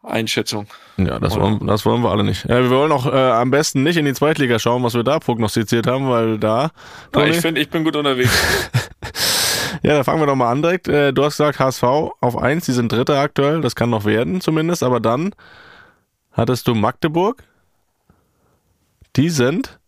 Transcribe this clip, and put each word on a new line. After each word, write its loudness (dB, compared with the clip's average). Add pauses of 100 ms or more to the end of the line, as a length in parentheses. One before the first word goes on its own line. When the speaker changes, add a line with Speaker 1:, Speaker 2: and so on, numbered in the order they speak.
Speaker 1:
Einschätzung. -4 (300)
Speaker 2:
Ja, 0
das 0
Speaker 1:
Oder? 0
Speaker 2:
wollen, 0
das 0
wollen 2
wir 2
alle 2
nicht. -2
Äh, 2
wir 2
wollen 2
auch, 0
äh, 0
am 2
besten 0
nicht 2
in 0
die 0
Zweitliga 2
schauen, 0
was 0
wir 0
da 2
prognostiziert 0
haben, 0
weil 0
da, 0 (420)
Speaker 1:
Na, 2
ich 2
Speaker 2:
Toni? 2
Speaker 1:
find, -2
ich -2
bin -2
gut 0
unterwegs. 2
Speaker 2:
<laughs> -2 (920)
Ja, 2
da 2
fangen 0
wir 2
doch 2
mal 2
an 0
direkt. -2
Äh, 2
du 2
hast 0
gesagt, 0
H 4
S -4
V 0
auf -2
eins, 0
die -2
sind 0
Dritter 2
aktuell, 0
das -2
kann 0
noch 0
werden 0
zumindest, 0
aber 0
dann -2 (960)
hattest -2
du 2
Magdeburg, -2 (1700)
die 2
sind -2